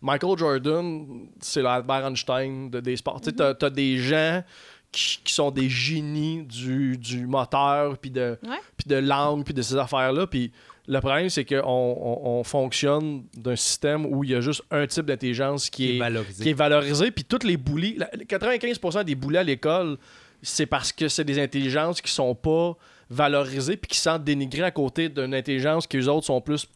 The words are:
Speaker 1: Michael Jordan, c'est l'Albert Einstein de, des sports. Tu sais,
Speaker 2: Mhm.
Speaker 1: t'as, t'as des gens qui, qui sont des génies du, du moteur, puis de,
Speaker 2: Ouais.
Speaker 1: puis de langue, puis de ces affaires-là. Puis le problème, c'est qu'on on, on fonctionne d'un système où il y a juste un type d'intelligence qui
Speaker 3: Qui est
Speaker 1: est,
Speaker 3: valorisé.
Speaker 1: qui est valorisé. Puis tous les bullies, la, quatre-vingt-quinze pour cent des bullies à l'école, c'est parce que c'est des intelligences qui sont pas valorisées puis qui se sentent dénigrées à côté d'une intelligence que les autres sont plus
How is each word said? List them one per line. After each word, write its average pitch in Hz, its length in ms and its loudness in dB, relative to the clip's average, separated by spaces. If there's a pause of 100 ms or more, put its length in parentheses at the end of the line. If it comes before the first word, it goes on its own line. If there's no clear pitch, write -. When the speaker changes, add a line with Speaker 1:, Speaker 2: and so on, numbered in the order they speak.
Speaker 1:
Michael 143 340 2
Jordan, 151 880 -2 (140)
c'est - 220 -2
l'Albert 127 440 2
Einstein 131 600 -4
de, 123 120 -6
des 123 160 -2
sports. 127 260 -6
Tu 226 40 -14
sais, - 40 -2
Speaker 2:
Mhm. 226 80 -6
Speaker 1:
t'as, 139 160 4
t'as 143 160 0
des 135 260 2
gens 156 460 2 (500)
qui, - 320 -2
qui - 100 0
sont 143 160 2
des 135 180 0
génies 151 760 -2
du, 127 540 -2
du 123 280 -6
moteur, 139 720 2
puis 135 120 -12
de, 123 360 -2
Speaker 2:
Ouais. 262 120 -6 (180)
Speaker 1:
puis - 100 -6
de 139 100 2
langue, 143 480 2
puis 151 100 -6
de 131 80 0
ces 120 140 -2
affaires-là. 135 520 2
Puis 123 240 -2 (340)
le 135 140 0
problème, 147 300 2
c'est 147 140 0
qu'on 139 200 0
on, 123 720 0
on 120 60 -2
fonctionne 143 800 0 (120)
d'un 120 200 -2
système 151 500 0
où 135 160 0
il 135 80 -2
y 127 60 2
a 123 40 2
juste 139 300 0
un 147 160 2
type 156 200 -2
d'intelligence 135 640 0
qui 131 160 -2
Speaker 3:
Qui 123 60 2
est 123 40 2
Speaker 1:
est, - 20 0
Speaker 3:
valorisé. 110 460 -2
Speaker 1:
qui 156 60 4
est 151 40 2
valorisé. 147 560 4
Puis 160 140 -6
tous 240 200 0
les 180 120 2
bullies, 147 400 -2
la, 175 100 -4 (220)
quatre-vingt-quinze 233 500 0
pour 175 140 -2
cent 202 100 0
des 156 140 -2
bullies 139 220 0
à 185 40 6
l'école, 151 540 0 (460)
c'est - 240 0
parce 135 260 -2
que 156 160 0
c'est 156 160 0
des 143 180 0
intelligences 139 600 0
qui - 100 -4
sont 127 220 0
pas 165 420 0 (340)
valorisées 143 640 2
puis - 140 -10
qui - 80 0
se - 60 0
sentent 160 200 0
dénigrées 139 380 0
à 180 80 0
côté 156 400 0
d'une 135 240 -2
intelligence 139 520 0
que - 120 -2
les 127 100 2
autres 147 180 2
sont 127 140 2
plus 147 360 -2